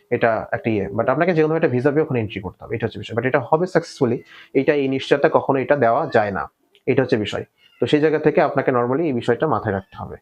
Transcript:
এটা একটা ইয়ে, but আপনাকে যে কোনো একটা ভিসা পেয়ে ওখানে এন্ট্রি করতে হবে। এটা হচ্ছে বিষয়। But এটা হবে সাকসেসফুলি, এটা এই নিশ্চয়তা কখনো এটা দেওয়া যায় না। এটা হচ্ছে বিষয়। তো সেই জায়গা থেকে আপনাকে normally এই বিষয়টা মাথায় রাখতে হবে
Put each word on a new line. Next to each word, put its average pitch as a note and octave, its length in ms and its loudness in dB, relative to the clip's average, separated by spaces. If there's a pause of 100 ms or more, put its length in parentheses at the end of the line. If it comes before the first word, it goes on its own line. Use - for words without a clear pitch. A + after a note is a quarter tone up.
এটা A2+ 420 0
একটা A#2 180 -4
ইয়ে, G2 200 0
but A2+ 200 -2
আপনাকে E3 240 2
যে D#3 80 2
কোনো D#3 140 2
একটা E3 120 2
ভিসা B2 240 0
পেয়ে D3 100 2
ওখানে B2+ 180 -2
এন্ট্রি G#2 220 -6
করতে - 240 -14
হবে। A2+ 100 -8
এটা A#2 120 -2
হচ্ছে G2+ 120 -8
বিষয়। G#2+ 180 -10
But A#2 100 0
এটা C3+ 120 2
হবে D#3+ 280 0
সাকসেসফুলি, C#3+ 560 -2 (300)
এটা C#3 200 2
এই C#3+ 140 0
নিশ্চয়তা C3+ 460 2
কখনো C3+ 260 2
এটা B2+ 160 2
দেওয়া C3 380 2
যায় G#2 180 2
না। D#2 180 -6 (360)
এটা B2+ 160 2
হচ্ছে B2+ 160 0
বিষয়। - 280 -4 (340)
তো A#2+ 80 0
সেই D3 120 2
জায়গা D3+ 200 2
থেকে D3+ 220 2
আপনাকে C#3 300 0
normally B2 300 0
এই D#3+ 120 -2
বিষয়টা A#2+ 340 0
মাথায় G#2+ 280 -2
রাখতে - 220 -8
হবে E2 240 -12